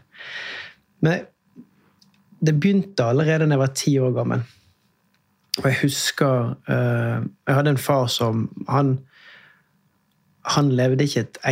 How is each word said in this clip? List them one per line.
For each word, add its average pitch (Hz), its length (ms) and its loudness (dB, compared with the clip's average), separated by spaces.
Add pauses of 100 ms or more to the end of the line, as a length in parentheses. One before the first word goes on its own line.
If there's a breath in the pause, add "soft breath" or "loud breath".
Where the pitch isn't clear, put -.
(1040 loud breath)
Men - 240 0 (1120)
det 156 160 4
begynte 196 480 0
allerede 156 400 2
når 147 80 2
jeg 131 60 2
var 135 180 0
ti 151 120 0 (120)
år 127 140 0
gammel. 120 240 -2 (1200 soft breath)
Og - 80 0
jeg 123 120 0
husker, 131 720 0 (140)
eh, 117 560 0 (240)
jeg 139 80 2
hadde 147 160 2
en 131 80 2
far 127 320 0
som, 113 340 0 (220)
han, 131 300 2 (1600 loud breath)
han 143 200 2
levde 131 320 2
ikke 120 160 -2
et - 160 -16 (120)